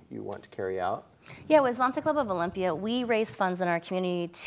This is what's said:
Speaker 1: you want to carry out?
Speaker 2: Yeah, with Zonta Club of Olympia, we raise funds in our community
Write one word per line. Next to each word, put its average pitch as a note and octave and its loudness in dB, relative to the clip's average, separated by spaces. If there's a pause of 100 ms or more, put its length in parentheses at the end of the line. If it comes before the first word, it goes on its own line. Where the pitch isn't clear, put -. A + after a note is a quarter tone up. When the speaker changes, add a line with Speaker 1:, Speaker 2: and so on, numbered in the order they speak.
Speaker 1:
you G#2+ -10
want G2+ -8
to - -20
carry F#2+ -4
out? F2+ -2 (420)
Speaker 2:
Yeah, D#4 8
with B3 2
Zonta C4 0
Club D4+ 0
of B3+ 0
Olympia, F3 0
we A#3 -2
raise A3 0
funds F3+ 0
in F3+ 2
our E3+ 2
community F3+ -2 (200)